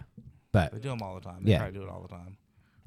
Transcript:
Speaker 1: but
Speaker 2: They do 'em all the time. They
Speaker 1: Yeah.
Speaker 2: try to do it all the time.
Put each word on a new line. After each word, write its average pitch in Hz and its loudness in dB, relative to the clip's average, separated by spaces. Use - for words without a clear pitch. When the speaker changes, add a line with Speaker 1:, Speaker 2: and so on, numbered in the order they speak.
Speaker 1:
but 87 4
Speaker 2:
They 107 -12
do 131 -8
'em 120 -2
all 95 2
the 92 -10
time. 90 -12
They 104 8
Speaker 1:
Yeah. 90 8
Speaker 2:
try 110 0
to 92 -10
do 98 -10
it 95 -10
all 90 -12
the 90 -14
time. 90 -14